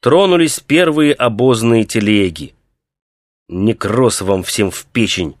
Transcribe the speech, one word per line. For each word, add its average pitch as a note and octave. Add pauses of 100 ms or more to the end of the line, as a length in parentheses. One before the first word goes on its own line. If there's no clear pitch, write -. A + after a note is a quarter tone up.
тронулись E3+
первые D3+
обозные A#2
телеги. G2 (960)
"Некроз G#2+
вам F#2+
всем G2
в -
печень!" A#2